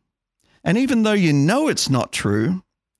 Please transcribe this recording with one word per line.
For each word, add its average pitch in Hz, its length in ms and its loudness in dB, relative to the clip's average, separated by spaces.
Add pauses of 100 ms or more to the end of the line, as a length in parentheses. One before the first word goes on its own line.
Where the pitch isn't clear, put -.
(640)
And 180 160 0
even 254 240 0
though 214 100 2
you 180 200 2
know 196 360 2
it's 139 220 -4
not 127 220 -2
true, 113 500 -2 (380)